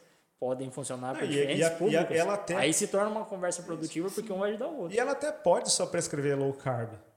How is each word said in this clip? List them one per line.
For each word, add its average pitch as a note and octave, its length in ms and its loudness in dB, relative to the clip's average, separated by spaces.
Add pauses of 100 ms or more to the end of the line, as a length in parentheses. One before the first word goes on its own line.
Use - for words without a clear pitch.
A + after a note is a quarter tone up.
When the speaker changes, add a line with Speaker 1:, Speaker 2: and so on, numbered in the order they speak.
(380)
Speaker 1:
podem C3 320 -2
funcionar B2+ 420 -6
Speaker 2:
Não, - 40 -6
Speaker 1:
pra - 80 -4
Speaker 2:
e, - 60 0
Speaker 1:
diferentes C#3+ 300 2
Speaker 2:
e - 20 4
a, E3 40 8
e E3 40 4
a, E3 80 -2
Speaker 1:
públicos, D#3+ 380 4
Speaker 2:
ela F3+ 180 4
até F#3+ 220 -2
Speaker 1:
aí D#3 160 0
se G3+ 160 2
torna G3+ 200 2
uma G#3+ 160 -4
conversa F3+ 360 -4
Speaker 2:
Isso, E3+ 60 -14
Speaker 1:
produtiva E3 440 -4
porque G#3+ 180 -6
Speaker 3:
sim. G3+ 60 -4
Speaker 1:
um F#3 60 -2
vai G3+ 100 0
ajudar A3 180 -4
o D#4+ 120 -8
outro. F3 160 -6
Speaker 2:
E - 20 0
ela C4 140 2
até C#4+ 180 -2
pode F#3+ 400 4
só F3+ 160 2
prescrever D3 500 0
low C#3 160 2
carb. A#2+ 420 -2 (220)